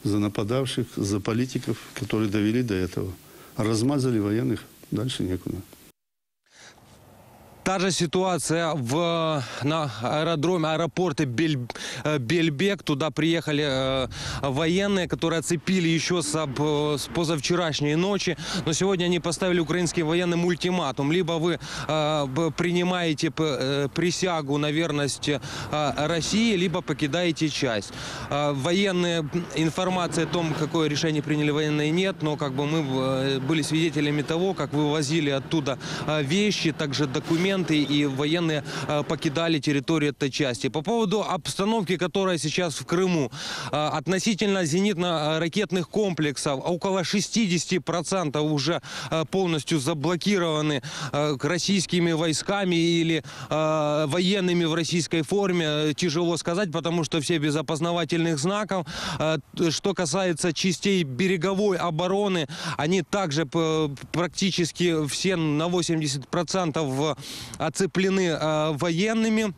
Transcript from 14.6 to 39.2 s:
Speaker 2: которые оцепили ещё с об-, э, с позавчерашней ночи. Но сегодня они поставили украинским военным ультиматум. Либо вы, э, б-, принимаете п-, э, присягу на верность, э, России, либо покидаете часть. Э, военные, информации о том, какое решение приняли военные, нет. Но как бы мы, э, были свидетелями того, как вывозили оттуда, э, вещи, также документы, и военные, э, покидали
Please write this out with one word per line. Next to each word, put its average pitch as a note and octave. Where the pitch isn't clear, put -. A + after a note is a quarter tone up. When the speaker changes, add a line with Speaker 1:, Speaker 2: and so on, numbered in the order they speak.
Speaker 2:
которые E3
оцепили F3
ещё E3
с D3
об-, D3+
э, D3+
с -
позавчерашней D#3+
ночи. F#3
Но D#3+
сегодня F3+
они F3
поставили F3
украинским E3+
военным E3+
ультиматум. D#3+
Либо E3+
вы, E3
э, D3+
б-, D#3
принимаете F3
п-, D3+
э, C#3
присягу E3
на D3
верность, D3
э, C#3+
России, D#3
либо F3
покидаете D#3
часть. A2+
Э, D3
военные, F3
информации E3+
о -
том, D#3+
какое D#3
решение D3
приняли D3+
военные, D3+
нет. F#3
Но D3+
как C3+
бы C#3+
мы, D#3
э, C3+
были C#3+
свидетелями D3
того, F3
как D3
вывозили D3
оттуда, C#3
э, D3+
вещи, E3+
также D3
документы, E3+
и D3
военные, D3+
э, D3
покидали D#3+